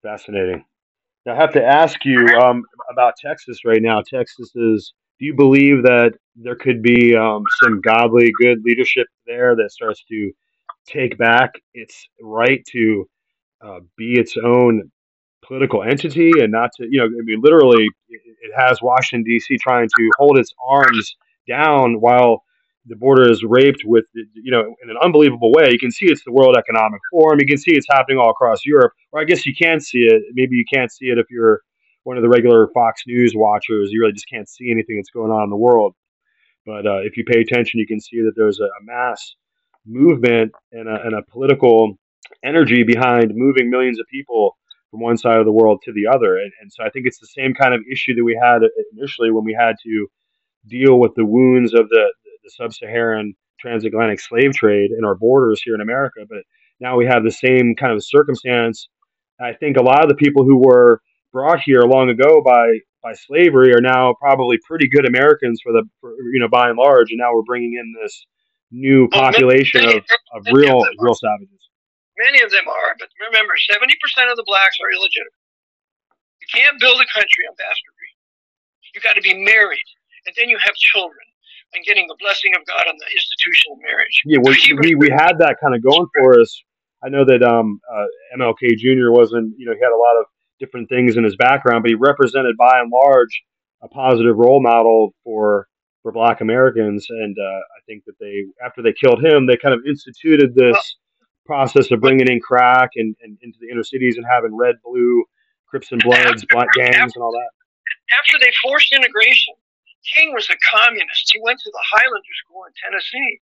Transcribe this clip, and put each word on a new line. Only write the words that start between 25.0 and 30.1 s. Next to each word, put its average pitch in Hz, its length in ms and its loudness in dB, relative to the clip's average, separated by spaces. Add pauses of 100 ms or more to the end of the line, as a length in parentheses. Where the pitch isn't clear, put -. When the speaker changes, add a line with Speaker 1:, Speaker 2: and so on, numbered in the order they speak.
Speaker 1:
unbelievable 143 520 2
way. 147 180 6
You 120 80 2
can 123 140 -6
see - 140 -4
it's 151 180 0
the 120 80 -14
World 127 240 4
Economic 113 440 -2 (120)
Forum. 156 280 4
You 135 60 0
can 143 100 0
see 156 140 -4
it's 143 180 2
happening 135 300 0
all 117 120 4
across 113 360 -2
Europe. 139 260 4 (200)
Or 151 80 -6
I 156 40 -4
guess 160 220 -2
you 135 80 -8
can 165 240 -2
see 123 220 -6
it. 113 220 4 (120)